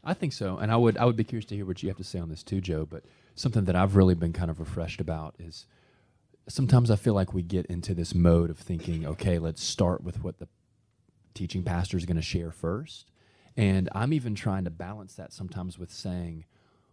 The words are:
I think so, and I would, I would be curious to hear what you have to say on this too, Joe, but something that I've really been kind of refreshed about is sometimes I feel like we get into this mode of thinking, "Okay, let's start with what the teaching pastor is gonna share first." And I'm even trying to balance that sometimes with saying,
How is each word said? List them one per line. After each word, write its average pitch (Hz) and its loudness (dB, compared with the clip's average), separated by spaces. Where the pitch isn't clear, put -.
I 170 -2
think 156 -4
so, 92 -4
and 104 0
I 113 4
would, 117 6
I 117 4
would 120 4
be 113 2
curious 110 -6
to 101 -8
hear 101 -6
what 92 -6
you 98 -2
have 92 -4
to 92 -8
say - -8
on 85 -6
this 78 -10
too, 98 -2
Joe, 80 -2
but 80 -14
something 113 0
that 90 2
I've 95 6
really 92 10
been 85 0
kind 82 -2
of 78 -6
refreshed 82 -6
about 80 -6
is 85 -16
sometimes 123 4
I 107 6
feel 110 2
like 95 2
we 92 -2
get 87 -2
into 87 -4
this 82 -4
mode 85 6
of 78 -10
thinking, 82 -4
"Okay, 85 0
let's 82 -4
start - 0
with 87 -8
what 87 -8
the - -16
teaching 92 -6
pastor 90 -2
is 82 -2
gonna 82 -2
share 85 -4
first." 98 -8
And 95 4
I'm 120 0
even 120 -2
trying 95 -2
to 85 -4
balance 95 -14
that - -18
sometimes 90 -10
with 90 -12
saying, 85 -8